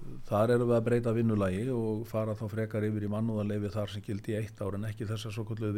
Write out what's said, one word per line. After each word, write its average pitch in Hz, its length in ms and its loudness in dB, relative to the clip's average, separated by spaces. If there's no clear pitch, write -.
þar 110 220 4
erum 120 180 4
við 117 140 6
að - 20 -4
breyta 120 300 4
vinnulagi 107 560 2
og 113 380 -2
fara 110 260 -2
þá 104 160 -6
frekar 110 340 -2
yfir 107 240 0
í - 0 -
mannúðarleyfi 104 640 0
þar 101 180 -2
sem 101 120 -8
gildi 107 320 -4
í 104 80 -2
eitt - 180 -10
ár 98 140 -4
en 101 120 -4
ekki 107 200 -6
þessa 107 260 -4
svokölluðu 107 460 -2